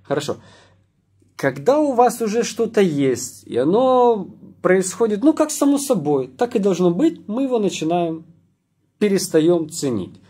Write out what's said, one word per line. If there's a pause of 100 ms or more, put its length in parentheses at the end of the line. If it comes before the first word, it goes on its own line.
Хорошо. (1000)
Когда
у
вас
уже
что-то
есть,
и
оно (340)
происходит,
ну,
как
само
собой,
так
и
должно
быть,
мы
его
начинаем, (760)
перестаем
ценить.